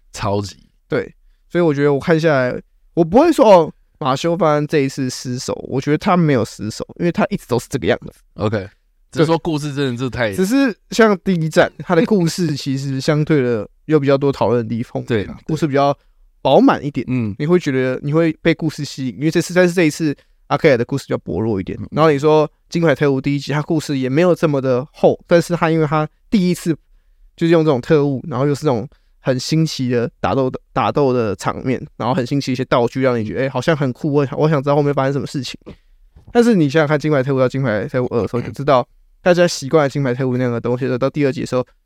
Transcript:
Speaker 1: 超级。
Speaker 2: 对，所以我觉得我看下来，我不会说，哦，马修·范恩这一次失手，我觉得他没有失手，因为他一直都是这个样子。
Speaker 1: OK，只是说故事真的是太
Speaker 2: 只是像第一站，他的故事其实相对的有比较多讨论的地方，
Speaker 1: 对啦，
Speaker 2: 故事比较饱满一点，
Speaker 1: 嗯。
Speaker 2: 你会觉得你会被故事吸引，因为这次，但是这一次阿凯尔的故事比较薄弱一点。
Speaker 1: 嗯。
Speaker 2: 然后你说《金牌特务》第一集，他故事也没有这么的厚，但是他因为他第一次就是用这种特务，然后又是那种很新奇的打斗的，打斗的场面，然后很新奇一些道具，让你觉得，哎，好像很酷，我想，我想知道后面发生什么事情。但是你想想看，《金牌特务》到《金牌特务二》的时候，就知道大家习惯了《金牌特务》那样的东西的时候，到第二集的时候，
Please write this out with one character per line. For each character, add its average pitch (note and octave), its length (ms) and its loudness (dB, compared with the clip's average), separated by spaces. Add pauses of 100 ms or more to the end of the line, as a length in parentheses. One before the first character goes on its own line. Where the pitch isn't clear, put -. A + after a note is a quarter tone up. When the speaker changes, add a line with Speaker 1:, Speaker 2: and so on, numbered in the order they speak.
(120)
Speaker 1:
超 G#2 280 -4
级。 G2+ 160 -10 (320)
Speaker 2:
对， - 260 -6 (360)
所 E3+ 100 0
以 - 20 2
我 D#3+ 120 2
觉 C#3+ 100 0
得 D3 80 4
我 C#3 80 0
看 E3 180 2
下 D#3+ 100 2
来， C3 320 0 (340)
我 E3+ 100 4
不 E3+ 140 4
会 E4+ 140 6
说， D4 120 4
哦， F3+ 280 6 (260)
马 C3+ 180 0
修· E3 220 -2
范 D#3+ 160 2
恩 D3 120 0
这 D#3 120 0
一 C3+ 100 0
次 C3+ 220 -6
失 B2 280 -8
手， - 140 -6 (160)
我 B2+ 120 -4
觉 C#3+ 100 -2
得 D3+ 80 2
他 F#3 180 0
没 D#3+ 160 2
有 A#2+ 120 2
失 G#2 260 -8
手， - 160 -10 (120)
因 - 60 -2
为 F3 80 0
他 - 180 0
一 G3+ 60 -4
直 - 100 -10
都 A#2 120 0
是 - 100 -8
这 C#3 100 -4
个 G2+ 80 -6
样 A2 200 0
子。 F2 60 -18 (220)
Speaker 1:
OK， G#2 320 -4 (440)
只 - 80 -6
是 D#3+ 80 4
说 E3 120 2
故 D#3 200 -4
事 D3 160 -6
真 C3+ 180 -2
的 A#2 60 -8
是 C3 100 -4
太 A2+ 240 -4
Speaker 2:
只 F3+ 140 0
是 C4 280 0 (160)
像 G#3+ 320 4
第 F#3+ 120 0
一 D#3+ 140 -2
站， D#3 220 2 (100)
他 E3+ 140 -4
的 E3 120 4
故 F#3+ 200 2
事 D#3 300 -2
其 C3+ 220 -6
实 C3+ 220 -6
相 D3+ 240 0
对 D3 180 2
的 A#2 260 -2 (160)
有 D3+ 160 2
比 C#3 60 -2
较 C#3 100 4
多 C#3 160 2
讨 A#2 160 0
论 A#2+ 140 0
的 A2 60 -8
地 A2+ 140 -4
方， B2+ 220 -8
Speaker 1:
对 A2 200 -2
啦， - 200 -14
Speaker 2:
故 D#3+ 100 -4
事 D#3 120 0
比 C3+ 80 -2
较 C#3 220 2 (440)
饱 C#3+ 200 4
满 A#3 220 4
一 C#3+ 80 -6
点， B2+ 200 -4
Speaker 1:
嗯。 A#2 280 -2
Speaker 2:
你 D3 80 -4
会 F3+ 120 4
觉 D3+ 120 -4
得 C3 320 -2
你 D3 100 -6
会 D#3+ 280 2
被 E3 140 2
故 D#3 160 -4
事 D3 140 -8
吸 C3 240 -8
引， G2+ 80 -8
因 B2+ 80 -4
为 D#3+ 60 0
这 E3+ 120 2
次， - 100 -10
但 F3+ 160 4
是 E3+ 60 -4
这 F3+ 100 2
一 D3+ 60 2
次 D3 260 -4 (300)
阿 C#3 100 -2
凯 D#3 140 4
尔 B2+ 80 4
的 A#2+ 60 -2
故 C#3 120 -4
事 - 100 -8
比 - 60 -8
较 B2+ 60 -2
薄 - 220 -6
弱 A2 200 -2
一 - 20 -2
点。 F2+ 180 -10
Speaker 1:
嗯。 G2+ 100 -12
Speaker 2:
然 D3 120 0
后 D#3+ 80 6
你 C#3+ 80 2
说 D3+ 300 2 (220)
《金 F3 100 -4
牌 E3 140 2
特 C#3+ 180 0
务》 C3 80 -2
第 C#3+ 160 -2
一 - 20 -4
集， C3+ 140 -8
他 D3 80 -2
故 D#3+ 180 -2
事 C#3+ 200 -4
也 B2+ 100 -2
没 C#3 140 2
有 F3+ 120 4
这 D#3+ 140 0
么 C#3+ 120 -2
的 B2+ 320 -2
厚， - 340 2
但 E3+ 140 4
是 F3 140 -4
他 E3 160 0
因 D#3+ 100 2
为 D#3 60 2
他 D3+ 220 -2 (220)
第 F3+ 200 2
一 F3 40 0
次 D#3+ 200 -2 (640)
就 E3+ 100 0
是 E3 60 2
用 D#3+ 120 6
这 D#3 60 2
种 B2 100 2
特 D3 240 2
务， C#3 240 -2
然 B2 100 -6
后 C#3 80 0
又 C#3+ 80 0
是 C#3+ 120 -6
那 D3 60 2
种 G2+ 160 -4 (360)
很 C3 140 0
新 D#3+ 260 0
奇 C3+ 240 -4
的 A#2+ 220 -2 (100)
打 F#2+ 140 0
斗 C3 160 0
的， - 80 -8 (140)
打 A2+ 180 0
斗 C#3 220 2
的 A2+ 240 0
场 - 280 -6
面， B2 160 -2 (160)
然 - 120 -4
后 B2+ 60 0
很 C3 120 -2
新 C#3+ 140 -2
奇 C3+ 120 -4
一 - 20 -2
些 C3 100 -4
道 B2 240 2
具， - 120 -6
让 B2+ 180 2
你 A2 60 -4
觉 G#2 100 -8
得， G#2 80 -2
哎， C3+ 60 -2
好 B2+ 120 -6
像 D#3+ 160 0
很 C3+ 160 -2
酷， D3+ 200 -6
我 C#3+ 140 2
想， C3+ 120 -8
我 D3+ 100 2
想 D3+ 140 0
知 C#3 60 -4
道 C#3+ 60 2
后 D3 80 4
面 C#3+ 100 0
发 C#3 120 0
生 C#3 80 0
什 C#3 80 -4
么 - 60 -6
事 C#3 160 -8
情。 - 160 -12 (760)
但 A#3+ 100 6
是 A#3 120 4
你 D#3+ 140 4
想 D3 120 2
想 D3 80 2
看， D3+ 120 2
《金 D#3 100 -2
牌 C#3 120 2
特 C#3 100 -2
务》 C3+ 80 0
到 B2+ 80 4
《金 C3+ 140 -4
牌 A2 240 -2
特 C3 160 -4
务 B2 40 -2
二》 A#2 160 -4
的 F#2+ 60 -2
时 - 60 -6
候， A#2+ 80 -2
就 - 80 -12
知 - 140 -10
道 C3 220 2 (360)
大 F3+ 100 4
家 F3 140 4
习 C#3+ 220 -6
惯 D3+ 160 4
了 C#3 80 0
《金 C#3+ 100 -2
牌 C3 100 0
特 C3 160 -2
务》 B2 80 -2
那 B2+ 60 -2
样 B2 100 -2
的 A#2+ 80 -4
东 B2 160 -2
西 B2+ 80 -6
的 B2+ 40 -2
时 B2+ 40 -2
候， B2+ 60 -2
到 C3+ 100 0
第 C#3+ 160 -2
二 C3+ 80 2
集 B2+ 80 -10
的 A#2 60 -6
时 - 80 -6
候， B2+ 100 0 (220)